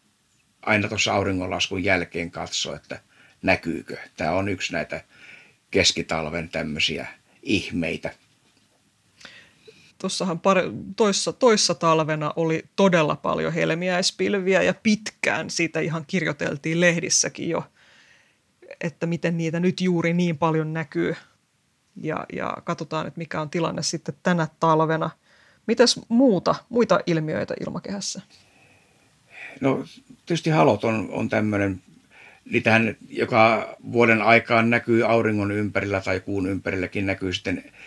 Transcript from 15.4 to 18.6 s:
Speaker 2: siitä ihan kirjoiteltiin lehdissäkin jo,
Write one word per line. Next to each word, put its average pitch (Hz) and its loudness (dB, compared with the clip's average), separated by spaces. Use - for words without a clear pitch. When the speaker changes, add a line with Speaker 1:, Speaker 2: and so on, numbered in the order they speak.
Speaker 2:
siitä 160 -4
ihan 160 -4
kirjoiteltiin 160 -2
lehdissäkin - 0
jo, - -2